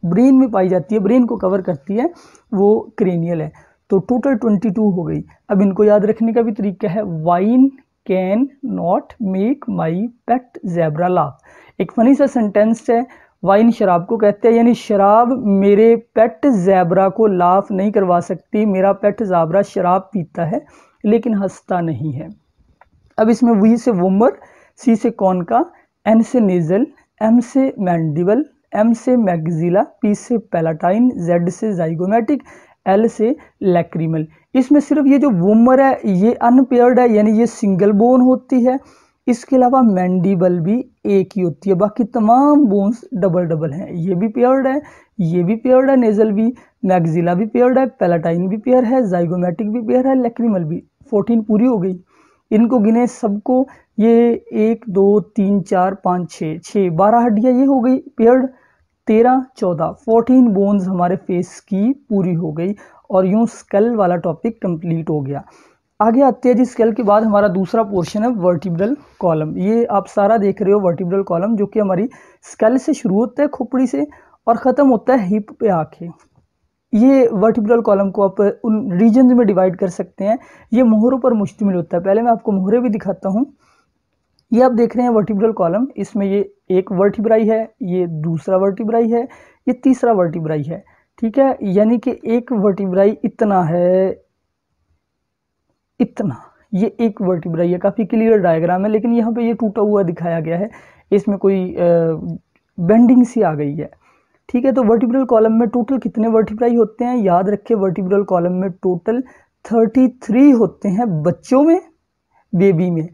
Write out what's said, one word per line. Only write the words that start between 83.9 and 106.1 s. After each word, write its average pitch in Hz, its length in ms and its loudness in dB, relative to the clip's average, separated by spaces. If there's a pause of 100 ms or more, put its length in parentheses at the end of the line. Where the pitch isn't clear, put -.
ये 226 100 4
आप 254 100 4
देख 233 240 0
रहे 247 100 -2
हैं 240 60 0
वर्टिब्रल 214 400 0
कॉलम, 208 440 -2
इसमें 196 300 -4
ये 196 280 -2 (160)
एक 185 220 0
वर्टिब्राई 208 540 0
है, 220 360 -2
ये 180 240 -4
दूसरा 165 500 -4
वर्टिब्राई 208 520 -2
है, 233 200 -2 (400)
ये 254 40 0
तीसरा 247 400 0
वर्टिब्राई 160 500 -2
है, 165 220 -10 (360)
ठीक 226 180 -4
है। 269 240 0
यानी 214 360 0
कि - 260 -6
एक 233 280 -4
वर्टिब्राई 196 720 0
इतना 202 380 0
है, 175 600 0 (1800)
इतना, 190 400 -4 (340)
ये 196 260 -2
एक 220 220 -4
वर्टिब्रा, 175 420 -4
ये 175 140 -2
काफ़ी 190 260 -2
क्लियर 220 340 2
डायग्राम 175 460 0
है, 220 60 -2
लेकिन 220 220 -2
यहाँ 233 200 0
पे 233 100 -4
ये 233 120 -2
टूटा 214 280 -4
हुआ 208 200 2
दिखाया 170 380 -4
गया 160 180 -4
है, 208 120 -6 (420)
इसमें 202 260 0
कोई, 190 360 -2
अ, - 40 -8 (1000)
बेंडिंग 233 440 4
सी 233 180 -2
आ 160 120 0
गई 147 200 -6
है। 156 160 -10 (580)
ठीक 247 160 -2
है, 269 80 2
तो 262 100 0
वर्टिब्रल 233 420 0
कॉलम 220 280 2
में 226 160 2
टोटल 247 300 -2
कितने 220 300 -4